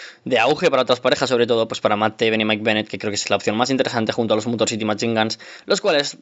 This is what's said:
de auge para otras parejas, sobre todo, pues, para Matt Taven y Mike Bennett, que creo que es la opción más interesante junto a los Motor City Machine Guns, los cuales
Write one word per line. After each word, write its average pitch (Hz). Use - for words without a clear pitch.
de 123
auge 151
para 131
otras 123
parejas, 127
sobre 120
todo, 113
pues, -
para 107
Matt 107
Taven 110
y 107
Mike 107
Bennett, 107
que 101
creo 107
que 101
es -
la 104
opción 104
más 120
interesante 123
junto 113
a 107
los 110
Motor 110
City 110
Machine 107
Guns, 110
los 196
cuales 151